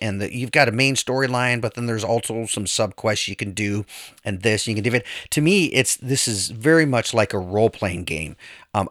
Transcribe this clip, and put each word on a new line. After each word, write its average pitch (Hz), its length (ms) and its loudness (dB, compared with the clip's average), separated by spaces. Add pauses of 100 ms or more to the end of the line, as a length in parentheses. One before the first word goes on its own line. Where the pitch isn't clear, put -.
and 98 180 -4
the, 101 160 -4
you've 123 160 -6
got 143 160 6
a 113 40 0
main 135 240 2
storyline, 123 680 0
but 113 140 -4
then 120 100 -4
there's 110 180 -2
also 113 440 -2
some 104 180 -4
sub 101 300 0
quests 107 320 0
you 101 80 -6
can 104 160 -6
do, 101 340 -2 (380)
and 95 180 -4
this, 107 240 2
you 113 80 -2
can 101 100 -2
do 117 100 0
it. 123 120 0 (260)
To 151 100 2
me, 180 240 4
it's, - 320 2
this 131 300 -2
is 98 220 -2
very 151 360 4
much 123 280 0
like 107 200 2
a 104 40 0
role-playing 92 680 0
game. 78 300 -6 (380)
Um, 101 180 0